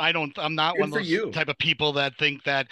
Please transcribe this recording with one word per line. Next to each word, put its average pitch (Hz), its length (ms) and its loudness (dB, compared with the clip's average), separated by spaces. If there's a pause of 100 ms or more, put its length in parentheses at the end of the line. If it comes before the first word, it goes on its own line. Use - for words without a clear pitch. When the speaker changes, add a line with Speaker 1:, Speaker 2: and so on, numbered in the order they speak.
Speaker 1:
I - 40 4
don't, 151 260 -2
I'm 156 160 -2
not 160 220 2
Speaker 2:
Good - 20 0
Speaker 1:
one 196 100 2
of 147 40 -10
Speaker 2:
for 226 60 0
Speaker 1:
those 185 100 -4
Speaker 2:
you. 190 240 0
Speaker 1:
type 156 160 -2
of 143 100 -4
people 151 340 2
that 139 240 0
think 143 260 0
that 139 280 0